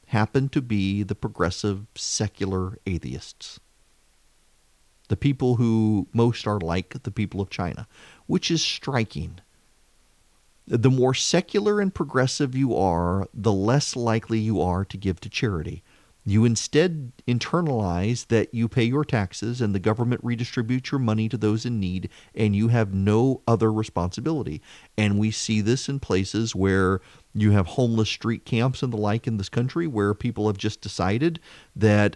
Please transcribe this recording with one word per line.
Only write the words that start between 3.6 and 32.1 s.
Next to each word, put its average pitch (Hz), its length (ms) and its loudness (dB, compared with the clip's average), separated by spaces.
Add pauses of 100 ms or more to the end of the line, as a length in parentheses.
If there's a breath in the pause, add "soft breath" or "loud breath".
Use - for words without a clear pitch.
the 104 80 0
people 127 400 2
who 110 560 2
most 117 340 2
are 104 140 0
like 90 420 -4
the - 80 -6
people 98 300 -4
of 95 80 -4
China, 92 400 -8 (380 loud breath)
which - 240 -2
is 165 120 0
striking. 87 800 -4 (1300)
The 120 240 4
more 131 240 4
secular 208 680 0
and 196 140 0
progressive 135 600 -2
you 131 220 2
are, 87 560 2
the 104 220 0
less 117 420 2
likely 113 420 0
you 110 220 0
are 90 240 0
to - 140 -12
give 95 220 -2
to - 100 -12
charity. 82 520 -4 (420 soft breath)
You 107 200 4
instead 143 680 0 (160)
internalize 120 1040 0
that 113 260 2
you 113 140 0
pay 123 160 2
your 135 200 0
taxes 117 560 -4
and 104 140 0
the 98 60 0
government 117 440 0
redistributes 123 680 -2
your 139 80 0
money 110 280 0
to 113 80 -4
those 107 300 0
in 117 140 -2
need, 92 300 -4 (220 loud breath)
and 104 220 2
you 107 140 2
have 113 260 2
no 107 540 2
other 113 240 4
responsibility. 113 920 -4 (340 loud breath)
And 104 220 2
we 107 140 2
see 107 300 0
this 120 260 0
in 139 100 -4
places 101 560 -2
where 95 460 2 (340 soft breath)
you 107 160 4
have 101 160 6
homeless 113 420 2
street - 360 -4
camps 127 400 0
and 123 80 -4
the 110 60 -4
like 104 280 -2
in 113 100 -2
this 95 120 -4
country 143 400 -2
where 104 260 2
people 113 320 -2
have 101 120 0
just 107 220 -4
decided 120 600 -2 (340 loud breath)
that, 104 420 4